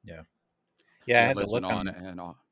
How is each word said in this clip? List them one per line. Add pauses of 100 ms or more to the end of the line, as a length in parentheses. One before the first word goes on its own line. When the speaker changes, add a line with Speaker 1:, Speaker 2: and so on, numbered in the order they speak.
Speaker 1:
Yeah. (840)
Yeah,
I
Speaker 2:
Yeah,
Speaker 1:
had
to
Speaker 2:
legend
Speaker 1:
look
Speaker 2:
on
Speaker 1:
on
Speaker 2:
and
off. (140)